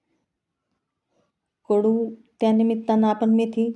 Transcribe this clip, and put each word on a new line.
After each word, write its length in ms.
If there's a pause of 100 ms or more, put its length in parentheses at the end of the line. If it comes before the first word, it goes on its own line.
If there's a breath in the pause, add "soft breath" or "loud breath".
(1700)
कडू, 240 (480)
त्यानिमित्तानं 680
आपण 220
मेथी 460